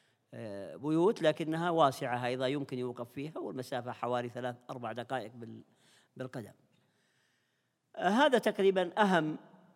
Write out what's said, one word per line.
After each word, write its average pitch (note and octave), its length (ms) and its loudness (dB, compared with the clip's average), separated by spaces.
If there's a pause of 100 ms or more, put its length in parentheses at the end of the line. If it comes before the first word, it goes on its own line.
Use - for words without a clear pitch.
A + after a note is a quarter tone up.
(340)
آه، G2 420 -10
بيوت، D#3+ 460 2
لكنها D#3+ 480 0
واسعة C3 560 2
أيضا B2+ 220 0
يمكن C#3 320 -4
يوقف B2 320 -6
فيها، C#3+ 260 -10
والمسافة B2+ 540 -6
حوالي A#2+ 380 -2
ثلاث، B2 260 -6 (140)
أربع A#2+ 220 -8
دقائق A#2 440 -6
بال-، A2+ 280 -14 (540)
بالقدم. B2 340 -10 (1400)
آه، F#3 140 2
هذا B3+ 280 6
تقريبا F#3+ 640 2
أهم E3+ 360 4 (380)